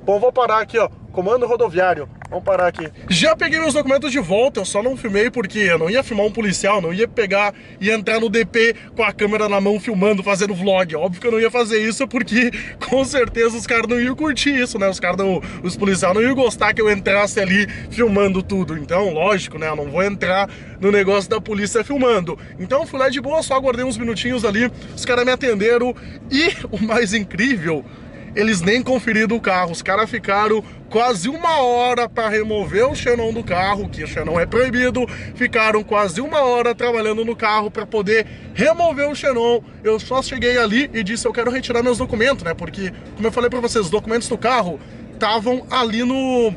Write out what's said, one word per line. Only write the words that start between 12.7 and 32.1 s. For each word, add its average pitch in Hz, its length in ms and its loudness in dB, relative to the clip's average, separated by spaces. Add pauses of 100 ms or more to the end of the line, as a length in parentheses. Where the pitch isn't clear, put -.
com 262 140 2
certeza 233 540 0
os 214 100 -8
caras 226 200 0
não 240 120 0
iam 247 160 0
curtir 285 420 0
isso, 247 220 0
né? 196 80 2
Os 185 120 0
caras 180 180 -2
não, 190 240 0 (200)
os 175 140 -4
policiais 190 400 2
não 220 80 4
iam 262 100 4
gostar 220 400 2
que 220 80 0
eu 214 80 4
entrasse 202 500 2
ali 196 280 2 (240)
filmando 202 500 2
tudo. 180 360 -4
Então, 170 360 -2
lógico, 175 460 0
né? 156 80 -4
Eu 151 80 -4
não 147 160 -6
vou 170 100 0
entrar 196 480 0 (300)
no 190 120 2
negócio 196 380 2
da 220 120 0
polícia 208 420 -2
filmando. 233 560 2 (180)
Então, 269 300 -2
fui 277 100 -10
lá 262 120 2
de 262 100 -2
boa, 294 240 -2
só 277 120 -2
aguardei 254 280 0
uns 254 140 -4
minutinhos 233 480 -2
ali, 220 260 2 (240)
os - 100 -10
caras 247 200 2
me 254 60 4
atenderam 240 640 2 (380)
e 330 320 2
<laughs> - 80 -8
o 190 100 -4
mais 220 320 0
incrível, 180 680 -2 (500)
eles 208 280 2
nem 214 200 2
conferiram 220 540 0
o 220 60 -4
carro, 180 320 0
os 160 80 -10
caras 208 280 0
ficaram 214 540 0 (260)
quase 220 380 0
uma 320 340 0
hora 240 460 2
pra 226 220 -2